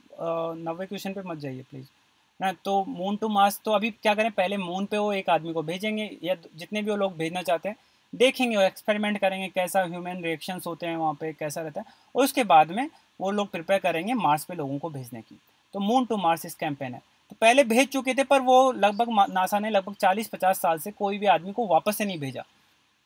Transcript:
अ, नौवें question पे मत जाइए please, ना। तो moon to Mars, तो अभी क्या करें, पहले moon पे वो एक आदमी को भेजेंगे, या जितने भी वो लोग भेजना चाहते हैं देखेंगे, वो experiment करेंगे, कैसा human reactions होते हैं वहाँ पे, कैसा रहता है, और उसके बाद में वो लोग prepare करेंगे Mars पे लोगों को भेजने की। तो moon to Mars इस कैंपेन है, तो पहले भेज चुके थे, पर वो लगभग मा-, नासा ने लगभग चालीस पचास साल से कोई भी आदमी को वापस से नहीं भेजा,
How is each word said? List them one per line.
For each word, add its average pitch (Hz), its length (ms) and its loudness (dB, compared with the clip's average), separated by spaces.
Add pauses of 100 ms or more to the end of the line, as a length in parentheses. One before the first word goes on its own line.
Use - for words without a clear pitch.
(120)
अ, 165 420 -4
नौवें 165 340 -8
question 196 260 -8
पे 196 80 -8
मत 175 160 -10
जाइए 135 240 -10
please, 135 260 -18 (520)
ना। 190 120 -2
तो 196 360 -2
moon 185 340 -4
to 220 80 -2
Mars, 202 320 2
तो 220 100 -2
अभी 214 180 2
क्या 208 240 0
करें, 214 180 0
पहले 196 240 0
moon 190 300 -4
पे 214 120 -2
वो 208 140 0
एक 190 180 -2
आदमी 165 220 2
को 160 100 -4
भेजेंगे, 208 600 -6
या 180 120 -2
जितने 175 480 -8
भी 208 80 -2
वो 202 60 -2
लोग 190 200 -2
भेजना 165 260 -4
चाहते 170 260 -2
हैं 214 80 -6 (380)
देखेंगे, 240 420 2
वो 196 60 4
experiment 208 560 0
करेंगे, 190 300 0
कैसा 185 340 0
human 175 400 -8
reactions 165 440 -6
होते 170 200 -8
हैं 165 100 -4
वहाँ 156 180 -2
पे, 160 180 -8
कैसा 151 280 -8
रहता 156 200 -10
है, - 60 -12 (300)
और 262 80 4
उसके 262 200 0
बाद 160 260 8
में 247 200 -4 (300)
वो 190 100 -2
लोग 208 200 -2
prepare 190 300 0
करेंगे 180 340 -2
Mars 156 300 2
पे 180 100 -12
लोगों 143 240 -6
को 165 120 -8
भेजने 123 320 -12
की। - 160 -20 (360)
तो 202 60 -6
moon 233 300 2
to 202 140 -2
Mars 165 220 0
इस 160 80 -14
कैंपेन 139 400 -6
है, - 60 -16 (300)
तो - 100 -20
पहले 247 240 8
भेज 226 240 4
चुके 262 260 -2
थे, 262 100 0
पर 269 160 4
वो 254 320 6
लगभग 208 360 2
मा-, 202 220 4
नासा 185 280 0
ने 214 120 -2
लगभग 202 240 0
चालीस 208 340 2
पचास 190 320 0
साल 165 180 2
से 208 120 -10
कोई 202 280 -4
भी 202 80 -4
आदमी 180 260 2
को 233 140 -4
वापस 175 300 2
से 214 80 -4
नहीं 185 140 -6
भेजा, 135 260 -8 (600)